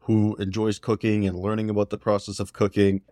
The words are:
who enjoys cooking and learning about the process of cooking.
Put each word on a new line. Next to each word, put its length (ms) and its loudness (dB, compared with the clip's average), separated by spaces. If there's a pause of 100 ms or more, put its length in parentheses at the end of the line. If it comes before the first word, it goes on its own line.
who 360 2
enjoys 420 -2
cooking 480 0
and 100 -2
learning 320 -4
about 200 0
the 80 -6
process 420 -2
of 140 -8
cooking. 480 2 (100)